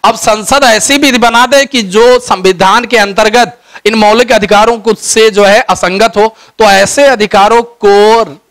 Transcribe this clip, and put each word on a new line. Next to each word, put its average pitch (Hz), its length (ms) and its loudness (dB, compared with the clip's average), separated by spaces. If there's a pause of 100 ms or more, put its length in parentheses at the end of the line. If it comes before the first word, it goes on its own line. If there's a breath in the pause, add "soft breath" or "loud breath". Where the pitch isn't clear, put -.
अब 220 120 0
संसद 220 480 -2
ऐसी 240 340 0
विधि 277 200 0
बना 233 280 2
दे 277 200 0
कि 247 160 -4
जो 226 380 2
संविधान 190 640 -2
के 233 120 -2
अंतर्गत 214 640 -2 (260 loud breath)
इन 214 100 -2
मौलिक 220 360 2
अधिकारों 214 460 0
को 214 160 -4
से 220 360 -2
जो 202 160 0
है 208 160 2
असंगत 190 560 -2
हो, 220 180 0 (240 soft breath)
तो 220 60 2
ऐसे 202 400 2
अधिकारों 220 580 2
को 214 640 2 (260)